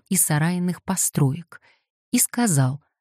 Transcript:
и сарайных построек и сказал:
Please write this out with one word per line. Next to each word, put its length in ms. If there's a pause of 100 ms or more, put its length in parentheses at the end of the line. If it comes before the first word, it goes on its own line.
и 80
сарайных 680
построек 800 (500)
и 80
сказал: 640 (180)